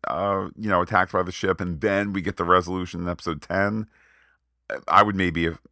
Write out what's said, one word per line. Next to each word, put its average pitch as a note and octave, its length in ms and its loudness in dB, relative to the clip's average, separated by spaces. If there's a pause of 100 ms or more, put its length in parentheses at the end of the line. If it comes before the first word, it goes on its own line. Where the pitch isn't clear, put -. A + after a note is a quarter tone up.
uh, F#2+ 500 -2
you G#2+ 120 -4
know, F2+ 120 4
attacked F#2 300 2
by F#2 100 2
the F2+ 120 -4
ship, F#2+ 280 -2
and F2 200 -4
then G2+ 320 0
we G2 80 -2
get - 160 -6
the F#2 80 -4
resolution F2+ 560 2
in F2 80 -4
episode E2 320 -6
ten? G2+ 460 -2 (1000)
I G2 160 8
would G#2 120 2
maybe, E2+ 300 2
if, E2 140 -2 (120)